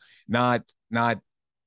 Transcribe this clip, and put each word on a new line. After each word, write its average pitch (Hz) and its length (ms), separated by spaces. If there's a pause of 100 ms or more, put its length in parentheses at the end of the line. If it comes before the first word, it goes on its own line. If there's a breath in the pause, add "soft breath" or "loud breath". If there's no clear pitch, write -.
(280 soft breath)
not, 123 340 (300)
not 117 280 (480)